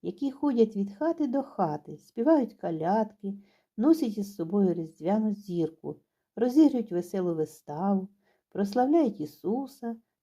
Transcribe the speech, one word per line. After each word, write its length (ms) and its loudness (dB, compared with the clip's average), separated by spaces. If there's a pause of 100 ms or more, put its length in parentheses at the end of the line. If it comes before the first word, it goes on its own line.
які 280 -6
ходять 460 2
від 160 -4
хати 340 -2
до 160 -2
хати, 560 -4
співають 560 2
колядки, 800 -2 (420)
носять 420 2
із 160 -8
собою 400 2
різдвяну 600 -2
зірку, 600 -6 (400)
розігрують 560 4
веселу 420 -2
виставу, 720 -2 (400)
прославляють 720 0
Ісуса 760 -6 (260)